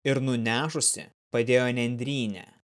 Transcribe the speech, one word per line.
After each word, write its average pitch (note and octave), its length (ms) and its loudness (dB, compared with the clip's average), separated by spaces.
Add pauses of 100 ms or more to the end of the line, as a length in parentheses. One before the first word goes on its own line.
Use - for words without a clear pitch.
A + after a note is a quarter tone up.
ir C3+ 160 2
nunešusi B2+ 880 0 (200)
padėjo B2 440 4
nendrynę A#2+ 760 -4 (260)